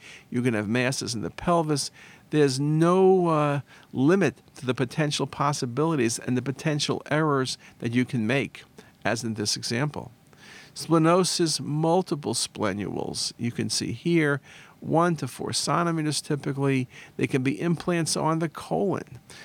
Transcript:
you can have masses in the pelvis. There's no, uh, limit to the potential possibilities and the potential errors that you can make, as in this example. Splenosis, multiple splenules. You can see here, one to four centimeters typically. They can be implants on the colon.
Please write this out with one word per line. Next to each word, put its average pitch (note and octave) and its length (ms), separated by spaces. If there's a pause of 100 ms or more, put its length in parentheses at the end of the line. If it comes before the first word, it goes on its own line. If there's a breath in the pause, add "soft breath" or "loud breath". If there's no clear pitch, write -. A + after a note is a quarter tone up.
(300 loud breath)
you A#2+ 100
can A#2+ 140
have G#2 140
masses B2 460
in G#2+ 60
the E2 100
pelvis. D#3 600 (400 loud breath)
There's C#3+ 280
no, F3 720
uh, D3 320 (320 loud breath)
limit D#3 460 (180)
to - 100
the B2 80
potential C#3+ 520
possibilities C#3 920
and B2+ 180
the B2 60
potential C#3+ 640
errors C#3+ 500 (200 loud breath)
that A#2+ 140
you B2 120
can A#2 220
make, A#2+ 380 (400 loud breath)
as A2+ 180
in A2+ 120
this G#2+ 220
example. B2 540 (640 loud breath)
Splenosis, E3 880
multiple D#3 720
splenules. F#2+ 1040
You A#2 140
can A2 180
see - 220
here, D3 480 (400 loud breath)
one E3 360
to C#3+ 120
four - 240
centimeters D#3+ 680
typically. C#3 680 (280 loud breath)
They C3 120
can C3 160
be C3+ 160
implants E3+ 560
on D#3+ 240
the E3 80
colon. D#3+ 720 (240 loud breath)